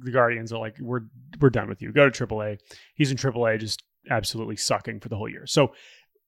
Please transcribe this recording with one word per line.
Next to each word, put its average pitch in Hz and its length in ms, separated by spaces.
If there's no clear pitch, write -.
the 123 80
Guardians 117 420
are 113 80
like, 110 200
"We're, 123 220
we're 139 100
done 107 180
with 104 140
you. 110 100
Go 143 120
to 135 60
triple 110 320
A." 104 160
He's 143 160
in 135 60
triple 120 300
A, 110 120
just 107 240
absolutely 110 460
sucking 107 440
for - 80
the 113 80
whole 110 120
year. - 180
So 139 260